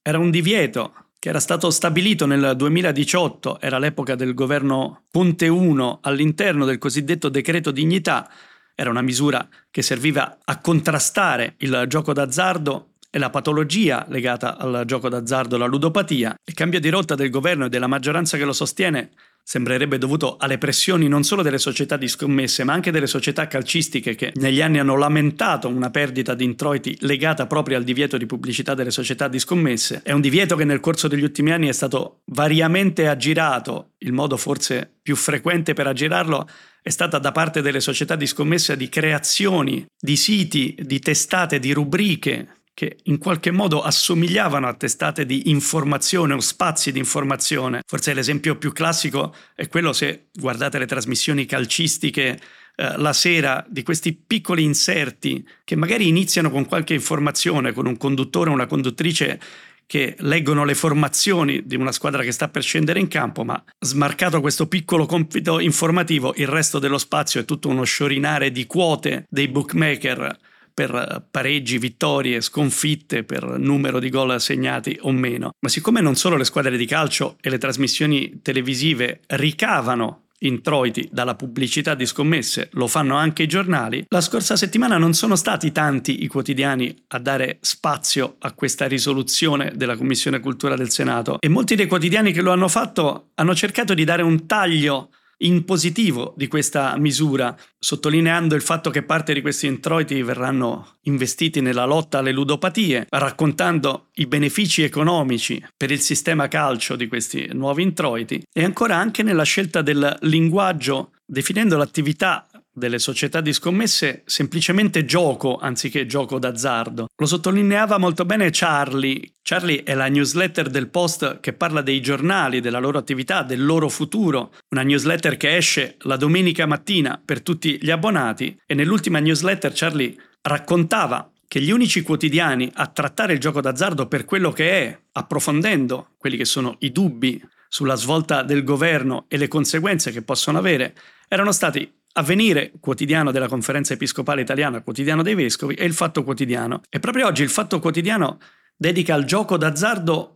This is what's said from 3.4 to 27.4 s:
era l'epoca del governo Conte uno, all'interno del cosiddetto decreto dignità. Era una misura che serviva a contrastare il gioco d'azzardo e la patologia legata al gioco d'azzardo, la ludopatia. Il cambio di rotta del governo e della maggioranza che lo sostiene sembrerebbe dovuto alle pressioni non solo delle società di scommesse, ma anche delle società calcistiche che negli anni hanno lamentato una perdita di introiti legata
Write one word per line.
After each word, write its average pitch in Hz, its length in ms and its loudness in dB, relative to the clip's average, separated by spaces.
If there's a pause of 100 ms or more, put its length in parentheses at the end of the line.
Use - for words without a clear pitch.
era 135 180 -2
l'epoca 139 360 -2
del 127 180 -2
governo 135 760 -2
Conte 170 380 2
uno, 160 540 4
all'interno 151 640 2
del 131 140 0
cosiddetto 143 500 -2
decreto 160 420 0
dignità. 156 580 0 (460)
Era 123 140 -4
una 120 120 0
misura 127 460 0 (240)
che - 100 -4
serviva 135 600 -2
a 139 160 -4
contrastare 156 1000 0
il 127 280 0
gioco 151 240 -2
d'azzardo 143 760 -2 (200)
e - 80 -6
la 135 120 0
patologia 151 800 0
legata 120 480 -4
al 123 280 -2
gioco 127 220 -2
d'azzardo, 123 480 -2
la 120 100 0
ludopatia. 139 800 0
Il 165 100 -12
cambio 165 280 0
di 151 80 2
rotta 160 260 0
del 135 140 0
governo 135 380 0
e - 20 -4
della 123 180 -2
maggioranza 147 480 -2
che 143 80 -2
lo 139 80 -2
sostiene 139 600 -2 (360)
sembrerebbe 127 520 0
dovuto 139 380 0
alle 135 200 0
pressioni 156 500 2
non 143 160 4
solo 196 200 2
delle 139 160 0
società 143 380 -2
di 131 100 -4
scommesse, 135 560 0
ma 139 100 0
anche 180 160 0
delle 156 160 2
società 147 400 -2
calcistiche 131 680 -2
che - 220 -6
negli 135 220 2
anni 156 200 4
hanno 135 160 2
lamentato 147 720 2
una 123 240 -4
perdita 131 420 -2
di 123 100 -2
introiti 135 580 -2
legata 143 440 0